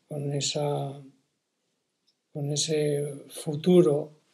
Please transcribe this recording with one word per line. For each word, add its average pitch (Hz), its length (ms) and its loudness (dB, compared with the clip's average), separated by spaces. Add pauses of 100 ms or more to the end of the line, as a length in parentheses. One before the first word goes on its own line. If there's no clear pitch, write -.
con 143 240 -8
esa, 143 680 -4 (1300)
con 143 200 -6
ese 147 520 0 (240)
futuro 156 840 4 (220)